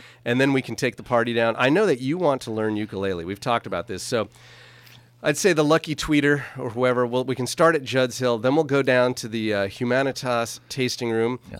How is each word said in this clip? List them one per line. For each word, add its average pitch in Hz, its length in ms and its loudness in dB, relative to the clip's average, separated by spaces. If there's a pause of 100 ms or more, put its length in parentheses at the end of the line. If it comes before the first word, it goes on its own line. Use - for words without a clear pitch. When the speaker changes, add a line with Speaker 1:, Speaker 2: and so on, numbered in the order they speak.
(260)
Speaker 1:
And 120 140 0
then 139 120 4
we 135 100 2
can 117 140 -8
take 123 220 -4
the 117 60 -16
party 117 300 2
down. 117 240 2
I 127 120 4
know 196 160 4
that 131 160 0
you 143 160 -2
want 147 240 0
to 117 100 -8
learn 110 240 0
ukulele. 98 480 -4
We've 98 160 -8
talked 117 260 -2
about 90 220 -6
this. 92 160 -10
So 110 240 -2 (960)
I'd 147 140 0
say 185 160 4
the 156 100 4
lucky 156 320 2
tweeter 147 480 2 (140)
or 131 140 -6
whoever, 123 340 2
we'll, 123 200 -2
we 127 100 -4
can 123 120 -4
start 165 280 4
at 135 80 -2
Judd's 123 340 0
Hill, 120 220 0
then 131 160 2
we'll 160 80 4
go 139 180 2
down 123 340 4
to - 120 -10
the, 110 260 -2
uh, 98 140 0
Humanitas 123 920 -2 (100)
tasting 123 420 -4
room 113 280 0 (120)
Speaker 2:
Yeah. - 80 -14